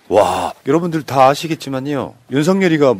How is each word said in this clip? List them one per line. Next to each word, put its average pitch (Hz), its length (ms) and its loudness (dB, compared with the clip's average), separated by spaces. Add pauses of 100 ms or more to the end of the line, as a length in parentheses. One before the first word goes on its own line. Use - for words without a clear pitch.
와, 90 440 2 (140)
여러분들 160 380 -2
다 131 240 4
아시겠지만요. 139 840 -4 (180)
윤석열이가 156 680 2